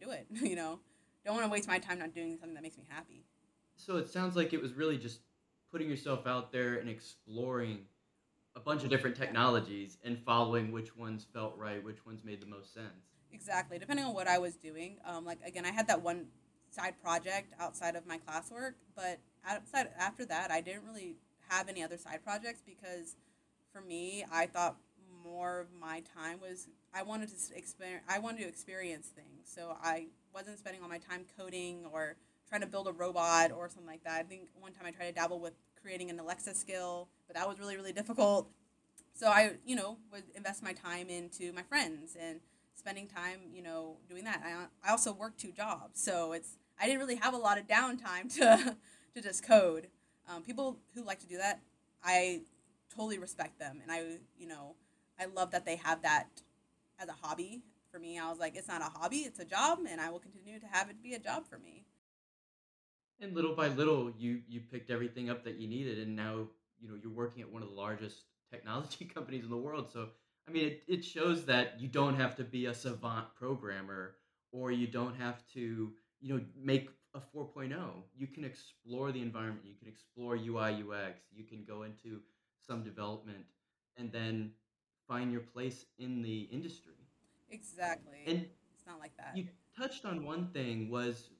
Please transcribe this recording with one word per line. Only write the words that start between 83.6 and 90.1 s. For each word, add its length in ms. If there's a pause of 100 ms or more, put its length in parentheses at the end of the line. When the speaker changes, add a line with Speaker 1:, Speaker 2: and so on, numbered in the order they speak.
Speaker 2:
and 160
then 400 (560)
find 240
your 80
place 460 (120)
in 240
the 200
industry. 520 (560)
Speaker 1:
Exactly. 760
Speaker 2:
And 220 (260)
Speaker 1:
It's 120
not 140
like 160
that. 200
Speaker 2:
you 120 (280)
touched 280
on 200